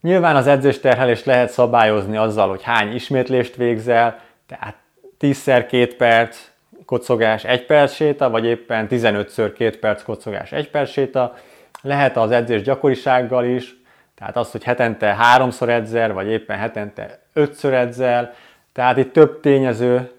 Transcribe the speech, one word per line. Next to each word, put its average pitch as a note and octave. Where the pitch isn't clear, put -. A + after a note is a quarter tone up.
Nyilván E3+
az C3
edzésterhelést C3
lehet B2
szabályozni G#2+
azzal, G#2+
hogy F#2+
hány A2
ismétlést B2+
végzel, A#2
tehát G#2
tízszer C3
két B2
perc A#2
kocogás, A2+
egy B2
perc C#3+
séta, C#3+
vagy A2+
éppen A#2
tizenötször G#2+
két A2
perc G#2
kocogás, G#2
egy C#3+
perc C#3+
séta. C3
Lehet C#3
az A2+
edzés A#2
gyakorisággal B2+
is, B2
tehát G#2
az, A#2+
hogy -
hetente A2+
háromszor B2
edzel, A2+
vagy F#2+
éppen G#2+
hetente G#2
ötször C#3+
edzel, B2
tehát B2+
itt C3
több D3
tényező B2